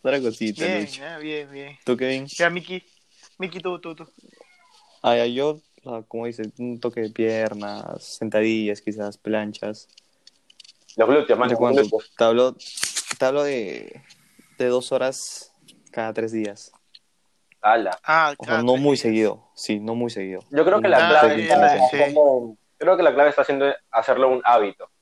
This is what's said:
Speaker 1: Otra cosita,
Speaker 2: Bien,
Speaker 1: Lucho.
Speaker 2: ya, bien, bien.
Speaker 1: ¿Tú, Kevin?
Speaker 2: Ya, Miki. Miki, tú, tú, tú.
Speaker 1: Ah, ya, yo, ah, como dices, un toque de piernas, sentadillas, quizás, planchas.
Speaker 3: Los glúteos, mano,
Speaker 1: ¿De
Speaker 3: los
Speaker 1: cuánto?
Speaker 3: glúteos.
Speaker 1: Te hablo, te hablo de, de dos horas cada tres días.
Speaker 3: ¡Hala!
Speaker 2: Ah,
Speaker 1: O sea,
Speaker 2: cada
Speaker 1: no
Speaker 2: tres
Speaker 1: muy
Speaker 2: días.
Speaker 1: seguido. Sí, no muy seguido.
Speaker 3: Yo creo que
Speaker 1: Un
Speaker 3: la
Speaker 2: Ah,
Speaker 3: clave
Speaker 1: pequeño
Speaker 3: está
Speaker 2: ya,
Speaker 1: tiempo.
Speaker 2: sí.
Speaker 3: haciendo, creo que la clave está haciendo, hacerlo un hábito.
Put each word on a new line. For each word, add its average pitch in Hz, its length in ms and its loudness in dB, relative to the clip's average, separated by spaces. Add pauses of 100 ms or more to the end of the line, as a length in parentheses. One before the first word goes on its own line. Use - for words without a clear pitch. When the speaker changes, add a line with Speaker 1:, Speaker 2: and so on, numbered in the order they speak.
Speaker 1:
Otra 135 200 0
cosita, 113 440 -4
Speaker 2:
Bien, 180 200 -2
Speaker 1:
Lucho. - 160 -16
Speaker 2:
ya, 160 160 -14
bien, 151 340 -10
bien. 139 320 -18
Speaker 1:
¿Tú, 123 140 -2
Kevin? 131 300 -4
Speaker 2:
Ya, 170 220 -2
Miki. 180 340 -8 (540)
Miki, 180 220 -10
tú, 175 200 -6
tú, 165 160 -14
tú. 165 120 -20 (960)
Speaker 1:
Ah, 120 140 2
ya, 117 100 0
yo, 143 340 -4 (260)
ah, 117 220 -12
como 117 180 -10
dices, 113 220 -8 (100)
un 120 220 -8
toque 120 220 -6
de 110 80 -6
piernas, 107 960 -6
sentadillas, 107 760 -2
quizás, 104 360 -8
planchas. 107 720 -8 (1080)
Speaker 3:
Los 113 120 4
glúteos, 135 300 4
mano, 123 120 2
Speaker 1:
¿De 120 40 2
Speaker 3:
los 113 60 0
Speaker 1:
cuánto? 123 220 4
Speaker 3:
glúteos. - 360 -2
Speaker 1:
Te 120 60 2
hablo, 120 320 2 (600)
te 131 80 -2
hablo 143 180 0
de, 92 580 -6 (560)
de 127 100 -2
dos 123 240 0
horas - 640 -6 (380)
cada 113 220 -6
tres 113 180 -4
días. 107 400 -8 (920)
Speaker 3:
¡Hala! 107 420 2
Speaker 2:
Ah, 156 340 2
Speaker 1:
O - 80 -18
sea, 156 80 -2
Speaker 2:
cada 160 100 0
Speaker 1:
no 127 100 4
Speaker 2:
tres 135 100 0
Speaker 1:
muy 143 120 2
Speaker 2:
días. - 60 -8
Speaker 1:
seguido. 110 540 -2
Sí, 107 240 -6
no 113 160 -6
muy 120 140 -4
seguido. 95 400 -10
Speaker 3:
Yo 151 160 2
creo 214 160 4
que 214 60 0
Speaker 1:
Un 180 40 2
Speaker 3:
la 160 140 6
Speaker 2:
Ah, 170 40 0
Speaker 3:
clave 151 260 6
Speaker 1:
pequeño - 180 0
Speaker 3:
está 143 80 6
Speaker 2:
ya, 147 120 6
Speaker 1:
tiempo. 127 160 4
Speaker 2:
sí. 143 80 -2
Speaker 3:
haciendo, 139 600 2 (200)
creo 170 200 2
que 180 60 2
la 143 100 6
clave 147 160 6
está 143 140 2
haciendo, 139 300 0 (180)
hacerlo 123 380 2
un 127 160 2
hábito. 110 440 2 (120)